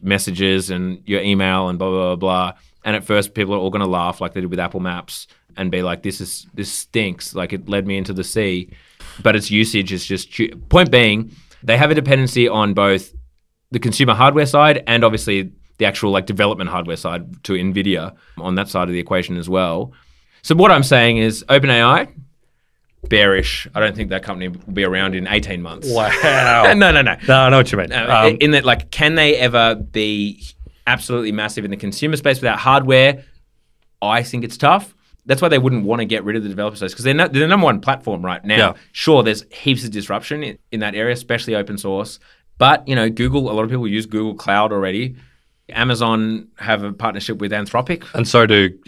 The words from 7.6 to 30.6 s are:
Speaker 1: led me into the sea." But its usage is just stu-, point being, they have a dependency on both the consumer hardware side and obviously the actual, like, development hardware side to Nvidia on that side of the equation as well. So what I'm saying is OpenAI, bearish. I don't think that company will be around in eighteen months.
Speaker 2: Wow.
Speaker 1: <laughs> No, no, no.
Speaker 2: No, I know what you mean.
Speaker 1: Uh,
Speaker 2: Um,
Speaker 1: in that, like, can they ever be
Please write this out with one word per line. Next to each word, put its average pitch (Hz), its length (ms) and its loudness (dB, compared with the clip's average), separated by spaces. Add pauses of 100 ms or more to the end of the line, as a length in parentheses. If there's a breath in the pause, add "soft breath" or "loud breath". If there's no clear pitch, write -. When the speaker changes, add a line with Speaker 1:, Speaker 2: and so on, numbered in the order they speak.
Speaker 1:
led 101 180 -2
me 98 100 -4
into 98 140 -6
the 92 120 -6
sea." 92 460 -4 (520 soft breath)
But 110 140 4
its 104 160 -4
usage 104 420 0
is 90 120 -6
just - 260 -8
stu-, - 240 -4 (140)
point 175 220 6
being, 113 400 2 (300 loud breath)
they 117 160 2
have 151 140 4
a 156 40 4
dependency 131 520 2
on 104 260 0
both 98 400 0 (580)
the 120 80 -2
consumer 120 360 2
hardware 139 320 4
side 147 400 4
and 117 160 2
obviously 104 480 0 (260)
the 110 80 0
actual, 101 260 -2
like, 95 140 0
development 98 440 -2
hardware 85 280 -6
side 87 460 -10
to 101 100 -4
Nvidia 92 600 -2 (240 soft breath)
on 90 180 -6
that 98 120 -4
side 90 220 -2
of 90 40 -6
the 87 60 -4
equation 87 380 -4
as 85 100 -10
well. 92 460 -2 (480 soft breath)
So - 140 0
what 185 160 8
I'm 143 120 6
saying 117 340 4
is 110 300 -2
OpenAI, 135 600 4 (1040)
bearish. 98 680 2
I 107 40 -2
don't 107 160 0
think 104 140 -8
that 95 140 -6
company 92 240 -10
will 90 260 -12
be 98 100 -2
around 92 320 -2
in 92 120 -6
eighteen 98 340 -4
months. 82 300 -12
Speaker 2:
Wow. 120 840 4
Speaker 1:
<laughs> - 0 -
No, 196 180 6
no, 147 100 6
no. 113 140 0 (120)
Speaker 2:
No, 135 100 6
I 131 120 6
know 135 80 6
what 127 140 4
you 104 60 -2
mean. 87 140 -4
Speaker 1:
Uh, 120 360 2
Speaker 2:
Um, 117 120 2
Speaker 1:
in 151 120 4
that, 143 140 2
like, 120 260 0
can 151 240 0
they 147 200 4
ever 117 400 2
be 104 680 -4 (440)